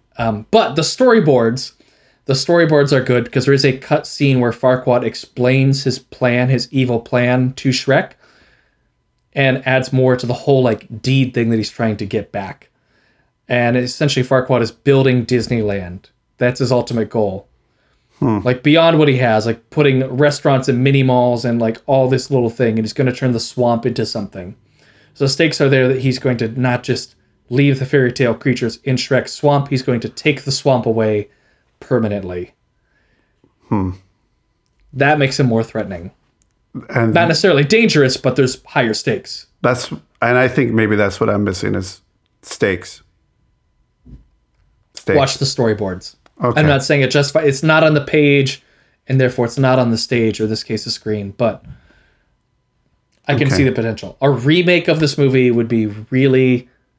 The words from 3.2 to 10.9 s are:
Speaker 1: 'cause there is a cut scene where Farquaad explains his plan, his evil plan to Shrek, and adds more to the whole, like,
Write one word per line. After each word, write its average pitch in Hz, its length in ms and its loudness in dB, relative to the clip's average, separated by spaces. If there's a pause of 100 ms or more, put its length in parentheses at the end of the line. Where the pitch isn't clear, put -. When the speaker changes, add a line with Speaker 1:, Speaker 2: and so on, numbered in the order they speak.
Speaker 1:
'cause 131 140 -2
there 139 80 4
is 139 100 2
a 135 140 2
cut 151 280 -2
scene 135 360 0
where 120 100 0
Farquaad 127 540 0
explains 131 800 0
his 123 120 -2
plan, 123 520 -2
his 123 220 -2
evil 123 280 0
plan 127 540 0
to - 160 -4
Shrek, 135 420 0 (1200)
and 131 340 0
adds 131 280 -2
more 127 240 4
to 127 80 -6
the 117 80 0
whole, 139 280 2
like, 113 400 -2